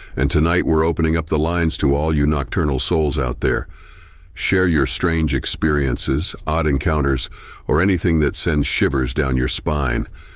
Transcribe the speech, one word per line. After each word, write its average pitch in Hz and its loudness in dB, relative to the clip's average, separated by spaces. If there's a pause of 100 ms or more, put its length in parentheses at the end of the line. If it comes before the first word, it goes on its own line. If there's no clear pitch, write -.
(160)
and 71 2
tonight 82 2
we're 80 2
opening 80 2
up 78 -4
the 78 0
lines 82 0
to 71 2
all 78 0
you 71 2
nocturnal 73 0
souls 76 0
out 62 -2
there. 58 0 (640)
Share 95 0
your 73 2
strange 82 0
experiences, 69 0 (120)
odd 78 0
encounters, 69 0 (380)
or 80 2
anything 87 2
that 71 0
sends 73 0
shivers 67 0
down 67 0
your 64 0
spine. 65 -2 (300)